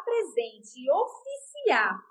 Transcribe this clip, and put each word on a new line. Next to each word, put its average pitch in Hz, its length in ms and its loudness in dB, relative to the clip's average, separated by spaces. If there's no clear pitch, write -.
presente 294 760 -4
e 254 120 -4
oficiar 440 1080 0